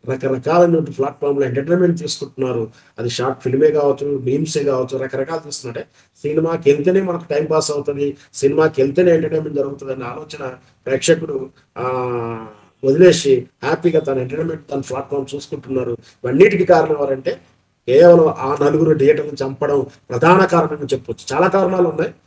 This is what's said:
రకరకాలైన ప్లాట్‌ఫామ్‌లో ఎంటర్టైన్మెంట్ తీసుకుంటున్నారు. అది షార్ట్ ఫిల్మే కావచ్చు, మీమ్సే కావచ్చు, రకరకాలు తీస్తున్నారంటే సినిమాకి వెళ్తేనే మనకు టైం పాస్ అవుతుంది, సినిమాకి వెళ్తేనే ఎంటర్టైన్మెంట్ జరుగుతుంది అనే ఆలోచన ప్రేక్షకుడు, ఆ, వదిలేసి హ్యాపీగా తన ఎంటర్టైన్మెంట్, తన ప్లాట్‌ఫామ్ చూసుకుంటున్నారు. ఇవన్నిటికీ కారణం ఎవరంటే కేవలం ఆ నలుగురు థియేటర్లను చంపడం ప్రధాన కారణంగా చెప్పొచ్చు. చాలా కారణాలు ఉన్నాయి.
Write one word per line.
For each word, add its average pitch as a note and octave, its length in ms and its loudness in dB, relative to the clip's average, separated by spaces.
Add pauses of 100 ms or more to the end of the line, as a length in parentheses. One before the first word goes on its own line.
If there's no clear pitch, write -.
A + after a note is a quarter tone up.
రకరకాలైన D3+ 680 0
ప్లాట్‌ఫామ్‌లో C#3 680 -2
ఎంటర్టైన్మెంట్ E3+ 540 0
తీసుకుంటున్నారు. B2 680 -6 (280)
అది A#2 120 -4
షార్ట్ B2+ 320 -6
ఫిల్మే C3+ 280 2
కావచ్చు, C#3+ 480 0
మీమ్సే C#3+ 460 -2
కావచ్చు, B2+ 340 -2
రకరకాలు C3+ 420 -6
తీస్తున్నారంటే C#3+ 480 -12 (340)
సినిమాకి D#3 500 0
వెళ్తేనే F3+ 280 2
మనకు F3 300 -4
టైం D3+ 200 -2
పాస్ D#3 200 0
అవుతుంది, C#3+ 460 -4 (180)
సినిమాకి D3+ 480 2
వెళ్తేనే E3+ 320 4
ఎంటర్టైన్మెంట్ D#3 440 -2
జరుగుతుంది C3+ 340 -6
అనే B2+ 120 -8
ఆలోచన B2+ 500 -12 (320)
ప్రేక్షకుడు, C3+ 640 0 (280)
ఆ, B2 80 -6 (960)
వదిలేసి C3+ 640 4 (140)
హ్యాపీగా D#3+ 380 0
తన C3+ 180 -4
ఎంటర్టైన్మెంట్, D#3 440 -6 (100)
తన C#3 80 -4
ప్లాట్‌ఫామ్ C3+ 540 -8
చూసుకుంటున్నారు. C3 640 -6 (280)
ఇవన్నిటికీ F3 400 4
కారణం D#3+ 320 4
ఎవరంటే C3+ 440 -4 (480)
కేవలం D#3+ 400 8
ఆ C#3 340 -4
నలుగురు D#3 360 2
థియేటర్లను D3 480 0
చంపడం C#3 400 -2 (240)
ప్రధాన D#3+ 340 4
కారణంగా D3+ 480 -2
చెప్పొచ్చు. - 440 -8
చాలా F3+ 120 2
కారణాలు F#3 400 0
ఉన్నాయి. D#3 260 -4 (120)